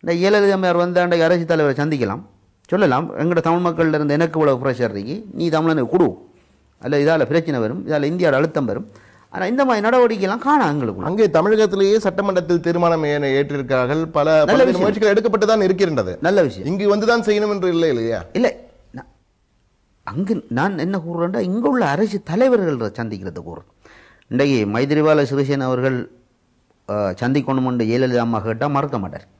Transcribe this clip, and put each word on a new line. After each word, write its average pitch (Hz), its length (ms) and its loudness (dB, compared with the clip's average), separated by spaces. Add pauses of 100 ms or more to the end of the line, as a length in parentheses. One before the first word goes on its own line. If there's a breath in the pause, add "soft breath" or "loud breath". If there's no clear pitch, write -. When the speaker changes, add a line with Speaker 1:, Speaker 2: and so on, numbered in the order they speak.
Speaker 1:
இந்த 170 180 -2
ஜெயலலிதா 202 360 4
அம்மையார் 175 260 2
வந்தா 180 180 0
அன்றைக்கு 175 260 2
அரசு 170 180 2
தலைவரை 156 380 0
சந்திக்கலாம், 139 400 -2 (480)
சொல்லலாம், 165 360 2 (120)
"எங்கட 165 220 0
தமிழ் 170 260 0
மக்கள்ல 160 320 0
இருந்து 147 200 0
எனக்கு 160 200 0
இவ்வளவு 135 240 2
ப்ரெஷர் 123 320 -2
இருக்கு, 107 200 -8 (180)
நீ 165 160 -4
தமிழனுக்கு 156 460 0
கொடு, 170 140 6 (720 soft breath)
அல்ல 143 160 -2
இதால 151 280 2
பிரச்சனை 156 340 0
வரும், 123 280 -4
இதால 147 240 0
இந்தியாவோட 170 300 2
அழுத்தம் 156 240 -2
வரும்." 110 240 -6 (440 soft breath)
ஆனா - 120 -6
இந்த 247 200 0
மாதிரி 220 220 0
நடவடிக்கைலாம் 226 580 2
காணா 277 240 4
எங்களுக்கு. 113 340 -2
Speaker 2:
அங்கே 208 240 2
தமிழகத்திலேயே 196 680 2
சட்டமன்றத்தில் 185 640 0
தீர்மானம் 170 440 0
ஏ-, 147 160 0 (160)
ஏற்றிருக்கிறார்கள். 139 680 0
பல 151 240 0
Speaker 1:
நல்ல 156 160 6
Speaker 2:
பல்வேறு 147 200 4
Speaker 1:
விஷயம். 185 160 0
Speaker 2:
முயற்சிகள் 208 320 2
எடுக்கப்பட்டு 214 340 2
தான் 214 140 2
இருக்கின்றது. 175 600 0
Speaker 1:
நல்ல 185 200 2
விஷயம். 110 260 -2
Speaker 2:
இங்கு 190 180 -2 (100)
வந்துதான் 226 320 0
செய்யணும் 208 260 0
என்று 185 160 -2
இல்லை 165 200 2
இல்லையா? 117 300 -2 (140)
Speaker 1:
இல்லை, 220 180 0 (440)
நா-, 131 100 -16 (1000)
அங்கு 190 460 -6
நான் 165 280 -2
என்ன 180 200 -4
கூறுறேன்டா, 170 400 -4
இங்க 214 320 -2
உள்ள 254 160 0
அரசு 190 380 -2
தலைவர்கள் 175 760 0
சந்திக்கிறத 95 500 -8
கூறுறேன். 82 200 -16 (580 soft breath)
இன்றைக்கு 135 300 0 (160)
மைத்திரிபால 151 580 2
சிறிசேன 139 380 -2
அவர்கள், 127 280 0 (920)
அ, 101 80 -2 (240)
சந்திக்கணும் 131 500 0
என்று 120 140 -2
ஜெயலலிதா 123 420 0
அம்மா 113 120 -2
கேட்டா 113 280 -4
மறக்க 139 320 -2
மாட்டார். 87 280 -10 (120)